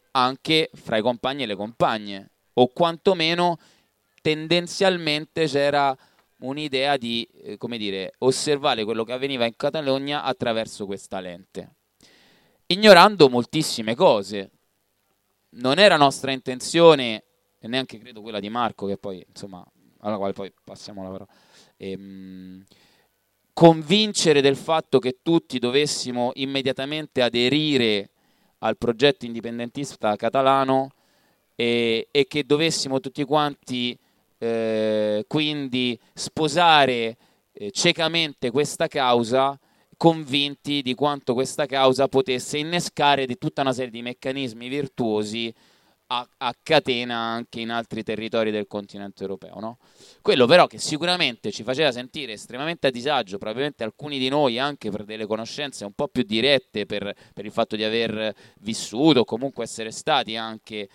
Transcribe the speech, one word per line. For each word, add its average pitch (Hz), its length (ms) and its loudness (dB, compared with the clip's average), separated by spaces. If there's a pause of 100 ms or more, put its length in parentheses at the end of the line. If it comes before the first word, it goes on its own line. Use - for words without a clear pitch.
(120)
anche 135 600 0
fra - 240 -6
i 110 60 2
compagni 127 400 -2
e 120 40 -4
le 104 100 -4
compagne, 104 760 -4 (240)
o 123 140 6
quantomeno 170 880 0 (640)
tendenzialmente 160 1200 0
c'era 139 500 2 (420)
un'idea 139 580 -2
di, 117 320 -4 (140)
eh, 104 140 -12
come 117 220 -8
dire, 95 400 -6
osservare 131 640 0
quello 110 200 -4
che 113 80 -10
avveniva 127 320 -4
in 117 120 -2
Catalogna 143 640 -4
attraverso 113 640 -4
questa 98 320 -10
lente, 92 560 -14 (920)
ignorando 185 640 10
moltissime 120 640 -2
cose. 104 560 2 (1080)
Non 131 220 0
era 196 180 8
nostra 139 340 2
intenzione, 131 920 4 (340)
e - 80 -16
neanche 123 320 -6
credo 110 240 -20
quella 107 180 -8
di 98 80 -6
Marco, 110 380 -4
che 98 100 -4
poi, 95 320 -12
insomma, 95 360 -18 (360)
alla 107 160 -6
quale 98 160 -4
poi 98 200 -12 (120)
passiamo 98 380 -16
la 92 80 -10
parola, 95 200 -14 (460)
ehm, 95 880 -14 (880)
convincere 165 880 4
del 139 160 4
fatto 160 420 0
che 127 240 -4
tutti 165 360 0
dovessimo 123 760 -2
immediatamente 135 880 -4
aderire 120 880 0 (480)
al 113 180 -2
progetto 123 480 2
indipendentista 117 920 -6
catalano 135 760 2 (640)
e, 117 560 0
e 143 160 2
che 147 180 -4
dovessimo 147 560 0
tutti 135 240 -6
quanti, 131 760 -2 (400)
eh, 110 880 0
quindi 139 720 -2 (140)
sposare, 139 1040 2 (360)
eh, 101 180 -12
ciecamente 160 800 0
questa 147 380 -2
causa, 131 720 0 (380)
convinti 143 840 0
di 127 120 -2
quanto 143 380 -2
questa 131 320 -2
causa 135 440 2
potesse 131 500 -2
innescare 151 640 0
di 123 140 -6
tutta 151 240 -4
una 135 100 0
serie 123 180 -6
di 117 120 -12
meccanismi 123 640 -8
virtuosi 117 840 -4 (560)
a, 123 180 -4 (120)
a 123 240 -4
catena 123 540 0
anche 117 440 -6
in 113 100 -8
altri 117 320 -6
territori 110 480 -2
del 107 180 -2
continente 101 540 -12
europeo, 92 360 -10
no? 113 200 -12 (440)
Quello 147 240 4
però 156 200 8
che 110 120 -6
sicuramente 156 720 -4
ci 101 120 -10
faceva 131 280 0
sentire 123 420 -8
estremamente 127 540 -6
a 135 40 2
disagio, 120 480 -4
probabilmente 117 440 -8
alcuni 143 360 -8
di 131 100 0
noi 135 300 0
anche 139 320 -6
per 101 140 -8
delle 110 220 -10
conoscenze 113 580 -8
un 101 80 -10
po' 143 160 -4
più 123 140 -2
dirette, 113 640 0
per, 101 260 -8 (200)
per - 120 -12
il 104 60 -14
fatto 113 240 -2
di 107 80 -4
aver 110 500 -2 (280)
vissuto 117 600 2
o 110 40 4
comunque 117 400 -6
essere 110 260 -10
stati 120 460 -4
anche, 110 580 -10